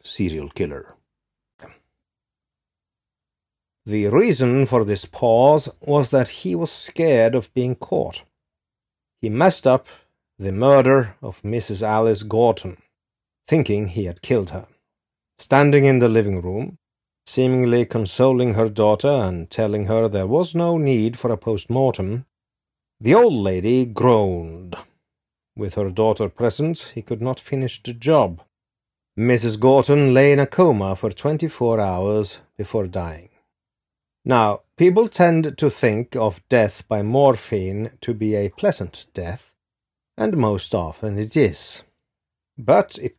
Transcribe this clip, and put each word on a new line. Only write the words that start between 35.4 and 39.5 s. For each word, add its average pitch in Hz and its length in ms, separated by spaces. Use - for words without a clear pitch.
to 160 120
think 117 460
of 110 320
death 113 400
by 107 140
morphine 110 880
to 120 120
be 107 220
a 101 140
pleasant - 680
death, - 360